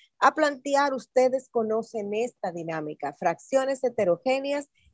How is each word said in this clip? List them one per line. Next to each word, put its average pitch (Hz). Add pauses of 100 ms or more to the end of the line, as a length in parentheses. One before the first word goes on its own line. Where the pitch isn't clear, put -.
(180)
a 294
plantear, 285
ustedes 262
conocen 220
esta 220
dinámica, 160
fracciones 262
heterogéneas, 269 (260)